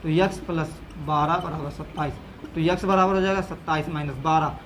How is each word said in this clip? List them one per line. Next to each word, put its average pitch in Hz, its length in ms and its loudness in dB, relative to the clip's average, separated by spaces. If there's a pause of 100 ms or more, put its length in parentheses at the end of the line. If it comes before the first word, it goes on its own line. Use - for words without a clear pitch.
तो 165 80 -2
यक्स 190 280 4
plus 160 360 -4 (240)
बारह 151 400 2
बराबर 160 320 -6
सत्ताईस, 147 420 -6 (320)
तो - 160 -4
यक्स 180 240 2
बराबर 190 280 6
हो 190 80 4
जाएगा 190 220 2
सत्ताईस 156 460 -2
माइनस 151 340 -4
बारह। 156 420 2